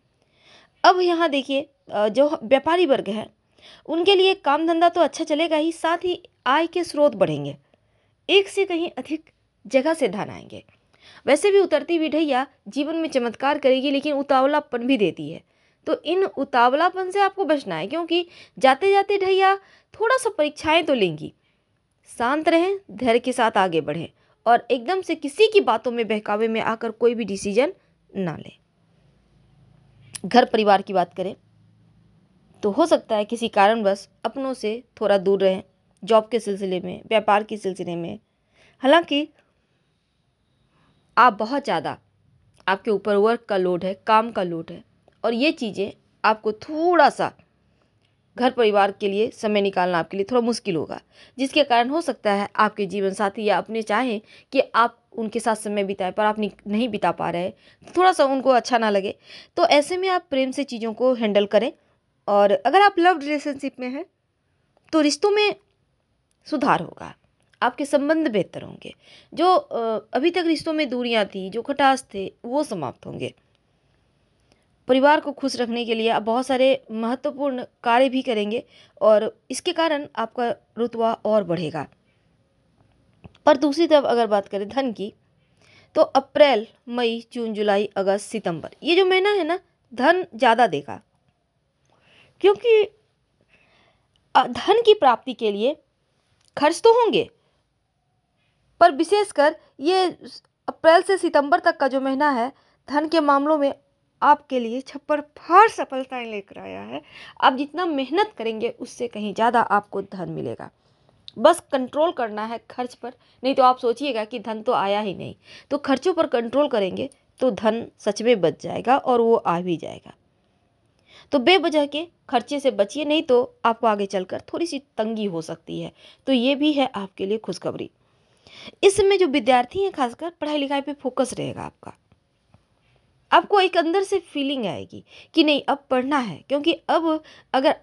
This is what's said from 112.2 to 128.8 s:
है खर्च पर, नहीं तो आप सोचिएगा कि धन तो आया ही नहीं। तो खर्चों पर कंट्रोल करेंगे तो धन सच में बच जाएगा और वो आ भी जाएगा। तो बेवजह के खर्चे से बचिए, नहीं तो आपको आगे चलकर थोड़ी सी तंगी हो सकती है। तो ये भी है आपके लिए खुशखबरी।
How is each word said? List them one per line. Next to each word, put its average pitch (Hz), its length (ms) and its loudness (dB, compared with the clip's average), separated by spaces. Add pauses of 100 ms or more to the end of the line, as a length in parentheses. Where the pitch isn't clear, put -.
है 226 140 -10 (100)
खर्च 247 240 -10
पर, 240 200 -16 (300)
नहीं 262 120 0
तो 269 80 4
आप 254 140 6
सोचिएगा 240 480 -4
कि 240 140 -10
धन 220 220 -10
तो 226 100 -2
आया 202 280 0
ही 208 140 -4
नहीं। - 220 -12 (340)
तो 285 80 -2
खर्चों 285 360 0
पर 320 140 0
कंट्रोल 247 400 0
करेंगे 208 420 -2 (300)
तो 254 120 2
धन 220 340 -2 (140)
सच 208 220 -4
में 226 200 2
बच 160 220 0
जाएगा 202 340 0
और 247 240 2
वो 226 140 4
आ 170 260 0
भी 180 160 -4
जाएगा। - 360 -14 (1200)
तो 285 80 4
बेवजह 302 460 4
के 294 200 -8 (240)
खर्चे 262 300 -2
से 269 120 0
बचिए, 208 340 -2
नहीं 311 180 0
तो 247 320 0 (100)
आपको 233 220 0
आगे 208 180 0
चलकर 190 360 -8 (120)
थोड़ी 339 140 -4
सी 277 120 -8 (180)
तंगी 220 280 -4
हो 165 160 -6
सकती 165 400 -12
है। 170 100 -14 (360)
तो 269 60 2
ये 262 220 2
भी 294 180 0
है 269 220 0
आपके 196 300 -10
लिए 208 120 -4
खुशखबरी। 170 520 -8 (920)